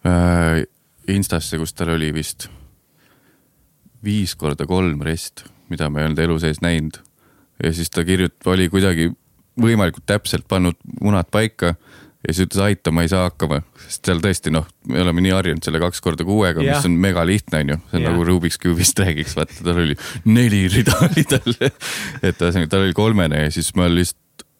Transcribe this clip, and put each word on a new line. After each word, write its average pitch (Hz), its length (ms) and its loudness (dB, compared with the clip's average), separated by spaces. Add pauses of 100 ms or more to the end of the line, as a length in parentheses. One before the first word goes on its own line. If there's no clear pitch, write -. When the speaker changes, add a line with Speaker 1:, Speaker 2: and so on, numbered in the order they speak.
Speaker 1:
äh, 87 580 2 (420)
Instasse, 92 560 -2
kus 80 160 -8
tal 82 160 -2
oli 78 200 0
vist - 360 -8 (1500)
viis 104 340 -2
korda 73 320 -4
kolm 90 320 0
rest, 80 440 -8 (240)
mida 78 200 -4
ma 76 140 -2
ei 78 60 0
olnud 78 120 -2
elu 82 160 2
sees 78 240 -2
näinud. 82 380 -2 (640)
Ja 82 120 0
siis 82 160 -4
ta 87 160 -4
kirjut-, 90 420 0
oli 92 220 2
kuidagi 90 380 2 (500)
võimalikult 113 480 2
täpselt - 400 -2
pannud 90 320 0 (240)
munad 101 300 0
paika 107 400 0 (500)
ja - 120 -6
siis 90 120 0
ütles, 95 160 -2
"Aita, 98 320 0
ma 82 100 2
ei 82 60 2
saa 92 220 2
hakkama." 76 320 -2 (180)
Sest - 240 -16
seal 87 160 0
tõesti, 85 320 -2
noh, 80 140 0 (220)
me 71 120 0
oleme 90 240 2
nii 92 80 2
harjunud 90 320 -2
selle 80 160 -2
kaks 87 200 -2
korda 82 240 -4
kuuega, 92 360 2
mis 135 80 2
Speaker 2:
Jah. 143 160 0
Speaker 1:
on 87 160 2
mega 90 240 2
lihtne, 90 360 0
on 69 80 -2
ju. 73 80 -2
See - 200 -8
on 80 60 0
Speaker 2:
Jah. 80 100 0
Speaker 1:
nagu 85 120 0
Rubik's 87 360 2
Cube'ist 87 400 0
räägiks, 78 360 -2
vaata, 76 260 -4
tal 87 180 0
oli 76 160 0 (260)
neli 110 460 4
rida - 320 2
<laughs> 175 80 4
oli 156 160 2
tal. 123 320 0 (680)
Et 92 140 0
ühesõnaga, 87 320 0
tal 98 160 2
oli 92 80 0
kolmene 87 520 2
ja 76 60 0
siis 78 240 -6
ma 90 140 2
lihtsalt - 560 -2 (160)